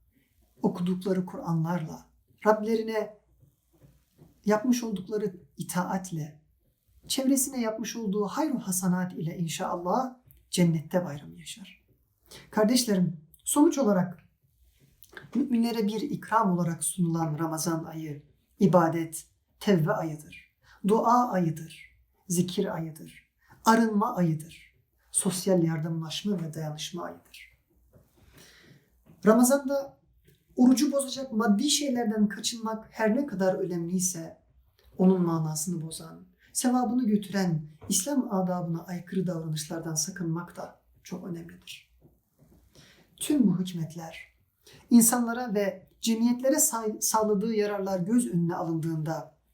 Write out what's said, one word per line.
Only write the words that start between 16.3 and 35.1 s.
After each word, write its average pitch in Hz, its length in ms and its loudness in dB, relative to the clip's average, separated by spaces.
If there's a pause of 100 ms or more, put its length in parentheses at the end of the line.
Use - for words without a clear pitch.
olarak 170 340 0
sunulan 165 540 0
Ramazan 160 460 -2
ayı 156 380 -10 (360)
ibadet, 165 680 4 (340)
tevbe 185 320 4
ayıdır. 160 640 -8 (340)
Dua 240 420 4
ayıdır, - 680 -4 (320)
zikir 180 460 -2
ayıdır, - 560 -12 (340)
arınma 220 500 4
ayıdır, - 600 -2 (360)
sosyal 180 520 0
yardımlaşma 165 800 -2
ve 156 120 -8
dayanışma 156 500 -8
ayıdır. - 540 -18 (1700)
Ramazan'da 262 720 4 (580)
orucu 254 360 6
bozacak 269 400 -4
maddi 220 380 2
şeylerden 240 580 0
kaçınmak 220 600 -6
her 220 260 2
ne 285 100 0
kadar 185 280 0
önemliyse, 170 840 -4 (600)
onun 185 240 6